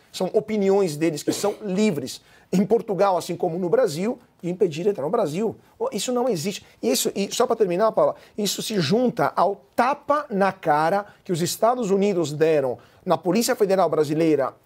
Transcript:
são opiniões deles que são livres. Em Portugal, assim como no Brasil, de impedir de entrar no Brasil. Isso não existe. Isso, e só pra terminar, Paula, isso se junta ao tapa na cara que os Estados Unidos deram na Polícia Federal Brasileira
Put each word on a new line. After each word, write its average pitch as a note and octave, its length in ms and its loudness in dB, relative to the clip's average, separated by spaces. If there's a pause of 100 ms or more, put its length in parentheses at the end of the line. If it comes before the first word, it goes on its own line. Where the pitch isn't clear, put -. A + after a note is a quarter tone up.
(100)
são - 220 -6
opiniões G3 640 2
deles D#3 260 -2
que - 100 -2
são G#3 280 -4
livres. F#3 600 -2 (300)
Em F#3+ 140 2
Portugal, G3+ 500 2
assim E3+ 200 -4
como E3+ 220 -4
no F#3 100 -2
Brasil, G3 500 0 (240)
de E3+ 80 -4
impedir F3 320 0
de F3 80 -2
entrar E3 140 -2
no D3+ 60 -4
Brasil. G3 460 -2 (360)
Isso A3 200 -4
não B3 160 0
existe. F#3 360 -4 (180)
Isso, B3 320 -2
e G3 180 -4
só - 140 0
pra A#3+ 100 0
terminar, G3+ 360 2
Paula, F3+ 240 2 (200)
isso G#3 260 -4
se G#3+ 180 -2
junta E3+ 560 0
ao G3 200 2 (200)
tapa C#4+ 540 0
na F#3+ 220 2
cara E3+ 540 0 (160)
que - 100 -8
os D#3 80 -2
Estados A3 500 0
Unidos F#3+ 420 0
deram D3 460 2 (260)
na F3 120 2
Polícia A#3 400 0
Federal F#3+ 320 2
Brasileira D3+ 680 2 (120)